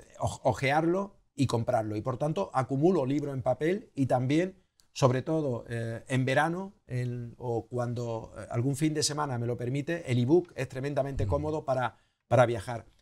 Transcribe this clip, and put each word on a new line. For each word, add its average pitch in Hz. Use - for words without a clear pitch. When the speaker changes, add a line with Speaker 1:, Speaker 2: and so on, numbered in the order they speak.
Speaker 1:
oj-, -
ojearlo 165
y 131
comprarlo. 113
Y, 107
por 123
tanto, 160
acumulo 139
libro 143
en 135
papel 160
y 139
también, 143
sobre 127
todo, 143
eh, 117
en 131
verano, 165
el, 123
o 117
cuando, 120
eh, 101
algún 127
fin 156
de 156
semana 147
me 117
lo 120
permite, 135
el 123
ebook 156
es 127
tremendamente 135
Speaker 2:
Ujú. -
Speaker 1:
cómodo 151
para, 127
para 120
viajar. 117